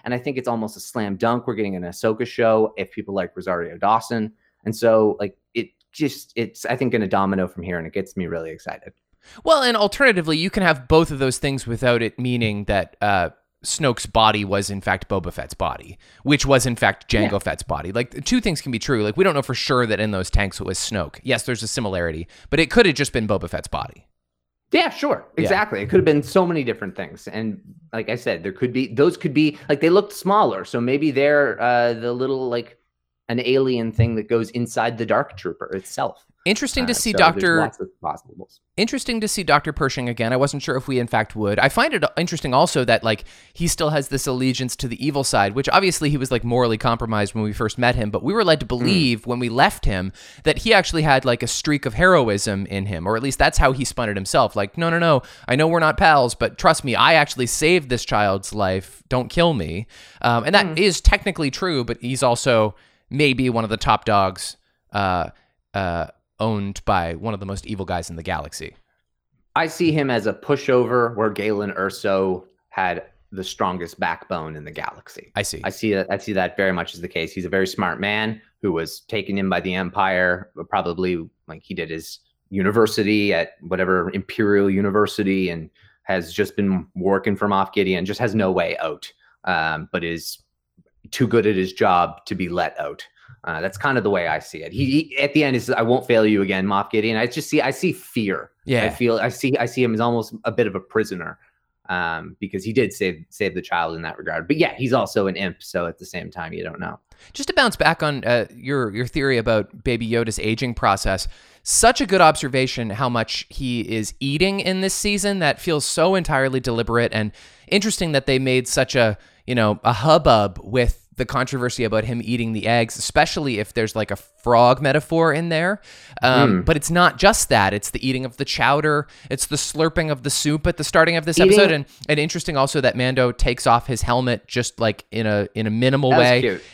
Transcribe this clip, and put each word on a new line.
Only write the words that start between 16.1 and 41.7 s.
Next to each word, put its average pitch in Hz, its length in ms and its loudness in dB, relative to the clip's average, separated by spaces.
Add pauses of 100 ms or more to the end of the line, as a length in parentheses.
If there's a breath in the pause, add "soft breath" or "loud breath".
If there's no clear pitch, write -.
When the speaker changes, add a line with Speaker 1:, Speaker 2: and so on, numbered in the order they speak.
Speaker 2:
which 143 200 4
was, 135 220 4
in 120 80 -2
fact, 101 340 0
Jango 104 240 2
Speaker 1:
Yeah. 101 60 0
Speaker 2:
Fett's - 240 -4
body. 80 300 -6
Like, 127 320 -6
two 247 160 0
things 170 200 -2
can 131 120 -8
be 110 80 -4
true. 117 240 0
Like, 104 120 -2
we 185 60 2
don't 185 120 4
know 139 80 0
for 123 120 -6
sure 123 320 0
that 104 140 0
in 107 100 0
those 95 200 -4
tanks 98 300 2
it 98 60 -8
was 92 120 -6
Snoke. 90 440 -6
Yes, 120 220 -2
there's 120 180 -4
a 107 60 -6
similarity, 87 580 -4 (240 soft breath)
but 143 80 2
it 165 120 2
could 226 160 6
have 147 100 2
just 143 160 -2
been 110 160 -2
Boba 90 200 -2
Fett's 80 200 -8
body. - 400 -10 (640)
Speaker 1:
Yeah, 339 180 4
sure. - 340 -4 (120)
Speaker 2:
Yeah. 165 60 0
Speaker 1:
Exactly. 185 400 0
It 127 80 -6
could 123 80 4
have 123 60 4
been 147 200 4
so 185 220 2
many 160 180 -2
different 104 320 -6
things. 87 320 -12
And 107 320 -6 (320)
like 113 160 -6
I 117 80 -4
said, 98 260 -4
there 95 100 -6
could 123 200 -4
be, 127 220 -4
those 160 220 4
could 143 180 -6
be, 147 240 2 (100)
like, 147 120 0
they 160 100 4
looked 202 240 2
smaller. 156 500 0
So - 160 -4
maybe 143 320 0
they're, 143 480 2
uh, 120 320 2
the 117 200 -4
little, 131 360 -2
like, 120 300 -6 (500)
an 117 100 -2
alien 123 540 2
thing 117 240 2
that 107 120 -4
goes 117 220 0
inside 120 480 -4
the 113 80 -2
Dark 110 300 0
Trooper - 300 -10 (100)
itself. - 500 -8 (180)
Speaker 2:
Interesting 247 420 -2
to 240 40 -2
Speaker 1:
Uh, 226 40 0
Speaker 2:
see 226 180 -2
Speaker 1:
so - 60 0
there's 165 160 6
Speaker 2:
Doctor 175 260 2
Speaker 1:
lots - 200 -2
of 95 80 -10 (120)
possibles. - 600 -12 (160)
Speaker 2:
Interesting 233 440 -2
to 214 80 -2
see 190 160 -4
Doctor 147 280 2
Pershing 131 360 -2
again. 117 240 -2
I 131 40 2
wasn't 139 240 0
sure 131 160 -4
if 127 120 -6
we, 127 100 0
in 120 80 0
fact, 110 300 -2
would. 104 240 0
I 135 80 4
find 277 260 0